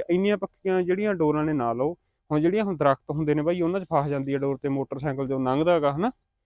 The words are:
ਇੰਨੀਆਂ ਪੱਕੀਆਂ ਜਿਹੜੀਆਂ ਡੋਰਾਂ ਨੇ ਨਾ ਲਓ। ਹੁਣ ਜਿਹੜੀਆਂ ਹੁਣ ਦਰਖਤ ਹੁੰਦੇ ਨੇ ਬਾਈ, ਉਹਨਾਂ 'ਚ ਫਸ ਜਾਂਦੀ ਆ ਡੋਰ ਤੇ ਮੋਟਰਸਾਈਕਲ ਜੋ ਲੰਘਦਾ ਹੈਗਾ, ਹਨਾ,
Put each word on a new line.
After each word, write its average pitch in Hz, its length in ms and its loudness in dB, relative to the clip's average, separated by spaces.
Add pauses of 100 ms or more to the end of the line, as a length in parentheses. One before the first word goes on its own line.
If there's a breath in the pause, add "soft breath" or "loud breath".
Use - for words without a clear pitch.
ਇੰਨੀਆਂ 196 280 2
ਪੱਕੀਆਂ 190 440 -2
ਜਿਹੜੀਆਂ 196 320 0
ਡੋਰਾਂ 151 300 2
ਨੇ 156 100 0
ਨਾ 120 200 0
ਲਓ। 143 240 -2 (340)
ਹੁਣ 151 80 2
ਜਿਹੜੀਆਂ 185 240 2
ਹੁਣ 196 140 -2
ਦਰਖਤ 143 340 2
ਹੁੰਦੇ 151 220 0
ਨੇ 151 80 0
ਬਾਈ, 175 200 0
ਉਹਨਾਂ 175 180 0
'ਚ 180 140 -8
ਫਸ 147 160 2
ਜਾਂਦੀ 139 240 -2
ਆ 139 40 0
ਡੋਰ 139 200 -2
ਤੇ 143 120 -4
ਮੋਟਰਸਾਈਕਲ 135 580 -4
ਜੋ 135 120 -2
ਲੰਘਦਾ 143 340 2
ਹੈਗਾ, 147 220 2
ਹਨਾ, 208 160 -2 (340)